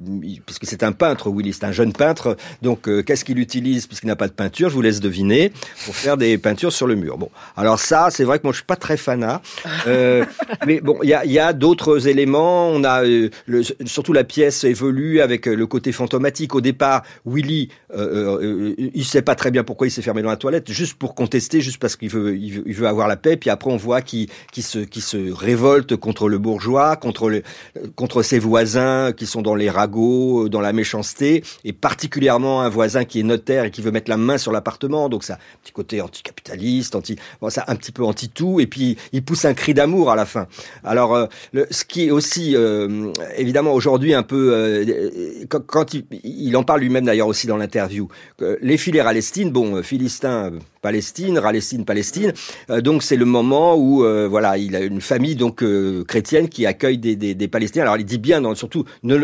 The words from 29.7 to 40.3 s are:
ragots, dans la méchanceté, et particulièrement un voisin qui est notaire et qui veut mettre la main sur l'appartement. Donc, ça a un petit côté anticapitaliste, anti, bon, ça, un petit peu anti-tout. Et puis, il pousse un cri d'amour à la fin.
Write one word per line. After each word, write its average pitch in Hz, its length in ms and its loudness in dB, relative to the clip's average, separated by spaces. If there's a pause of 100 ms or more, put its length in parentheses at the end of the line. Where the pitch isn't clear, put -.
ragots, 113 800 2
dans 107 120 -2
la 104 120 0
méchanceté, 120 720 0 (220)
et 107 80 -8
particulièrement 135 920 0
un 123 60 0
voisin 110 360 0
qui 120 160 -6
est 107 40 0
notaire 120 400 0
et 104 80 -6
qui 113 100 -12
veut 110 80 -2
mettre 110 200 -4
la 110 60 0
main 123 220 0
sur 117 140 -4
l'appartement. 139 560 -2
Donc, 113 160 -6
ça - 100 -10
a - 20 -18
un - 280 -20
petit - 80 -20
côté 110 280 -8
anticapitaliste, 113 920 -6
anti, 101 220 -6 (240)
bon, 110 100 -4
ça, 110 160 -6
un 127 80 -2
petit - 180 -12
peu 123 120 -4
anti-tout. 160 560 -2
Et 123 80 4
puis, 127 280 -2 (160)
il 131 120 -2
pousse 160 200 -2
un 143 100 4
cri 147 200 0
d'amour 147 380 4
à 110 40 4
la 107 100 0
fin. 98 200 -6 (380)